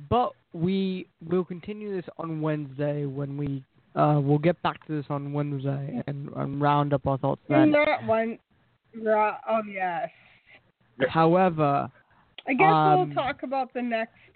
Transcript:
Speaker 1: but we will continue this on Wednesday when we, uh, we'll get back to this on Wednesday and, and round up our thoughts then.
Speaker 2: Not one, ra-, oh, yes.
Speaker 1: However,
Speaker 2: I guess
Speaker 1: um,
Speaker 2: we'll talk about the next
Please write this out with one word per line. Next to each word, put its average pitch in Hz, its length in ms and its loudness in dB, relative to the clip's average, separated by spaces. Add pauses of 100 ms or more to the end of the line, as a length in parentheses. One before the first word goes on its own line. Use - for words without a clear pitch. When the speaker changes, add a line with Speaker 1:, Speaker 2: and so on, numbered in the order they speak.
Speaker 1:
but 240 220 0 (220)
we 185 540 -2 (200)
will 180 160 0
continue 202 520 -10
this 180 100 -8 (120)
on 160 240 -6
Wednesday 147 640 -4
when 139 320 -6
we, 139 260 -6 (320)
uh, 151 260 4
we'll 143 180 4
get 170 240 2
back 156 240 -6
to 156 100 -6
this 143 120 -6
on 143 240 -6
Wednesday 139 760 -4
and, 143 280 -8
and 139 260 -4
round 147 320 2
up 139 140 -2
our 139 100 0
thoughts 139 320 -2
then. 311 220 6
Speaker 2:
Not 294 340 2
one, 226 340 -2 (640)
ra-, 214 360 2 (120)
oh, 220 120 0 (100)
yes. 175 380 -4 (1000)
Speaker 1:
However, 160 800 4 (580)
Speaker 2:
I 277 60 -2
guess 320 140 6
Speaker 1:
um, 311 420 6
Speaker 2:
we'll 294 60 -10
talk 277 280 -4
about 262 300 -4
the 247 80 -4
next 226 360 -4 (180)